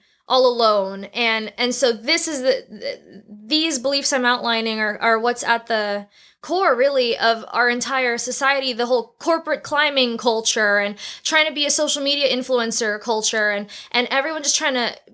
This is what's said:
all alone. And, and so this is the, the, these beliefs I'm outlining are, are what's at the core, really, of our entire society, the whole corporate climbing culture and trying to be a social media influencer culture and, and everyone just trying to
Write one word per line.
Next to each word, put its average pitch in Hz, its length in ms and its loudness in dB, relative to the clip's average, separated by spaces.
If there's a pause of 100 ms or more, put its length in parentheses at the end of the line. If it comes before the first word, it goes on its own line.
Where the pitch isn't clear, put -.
(280)
all 262 180 4
alone. 208 600 2
And, 226 520 -2
and 240 160 0
so 247 180 2
this 285 360 0
is 285 140 -4
the, 254 280 0
the, 110 540 -12 (240)
these 311 320 0
beliefs 277 340 0
I'm 254 120 0
outlining 226 540 0
are, 214 200 -2
are 226 200 2
what's 240 240 0
at 233 240 0
the 208 400 -2 (340)
core, 339 340 2
really, 254 420 2
of 226 320 0
our 240 200 2
entire 240 480 -2
society, 262 560 0
the 233 140 -2
whole 240 320 0
corporate 320 420 -2
climbing 277 560 0
culture 220 640 2
and 202 160 -4 (280)
trying 311 240 2
to 294 60 -6
be 294 140 0
a - 20 0
social 294 320 0
media 277 340 0
influencer 233 640 -2
culture 214 520 0
and, 208 180 -4 (220)
and 247 180 0
everyone 294 320 -2
just 285 140 0
trying 294 180 0
to 240 220 -2 (180)